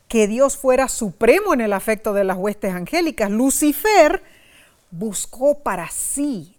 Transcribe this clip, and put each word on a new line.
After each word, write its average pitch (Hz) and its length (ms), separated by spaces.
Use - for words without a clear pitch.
que 214 180
Dios 262 300
fuera 262 320
supremo 269 640
en 247 80
el 208 120
afecto 214 400
de 196 120
las 185 120
huestes 202 380
angélicas, 214 560
Lucifer 302 920
buscó 226 680
para 175 300
sí 240 680